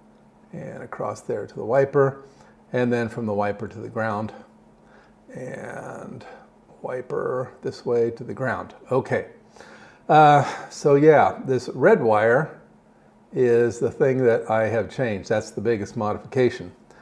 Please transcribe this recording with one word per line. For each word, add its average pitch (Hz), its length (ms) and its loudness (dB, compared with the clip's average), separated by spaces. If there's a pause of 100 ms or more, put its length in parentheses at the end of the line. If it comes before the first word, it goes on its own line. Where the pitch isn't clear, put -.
(520)
and - 300 -14
across - 400 -10
there 110 240 -6
to - 100 -18
the 117 100 -10
wiper, 135 580 0 (480)
and 123 200 0
then 117 160 -2
from 113 200 -8
the 107 60 -2
wiper 101 340 -4
to 104 120 -14
the 110 100 -12
ground, 110 440 -4 (960)
and 123 960 -14 (560)
wiper 127 800 -6
this - 240 -10
way 117 240 0
to 117 140 -12
the 120 100 -12
ground. 104 400 -6 (180)
Okay. 127 360 -2 (840)
Uh, 147 340 8 (280)
so 143 240 2
yeah, 143 500 6
this 131 240 -2
red 170 320 4
wire 117 580 2 (720)
is 120 460 2
the 123 100 -2
thing 131 340 0
that 117 260 2
I 110 180 2
have 104 260 -4
changed. 107 360 -6
That's 107 220 -2
the 113 100 -10
biggest 104 360 -4
modification. 107 760 -2 (300)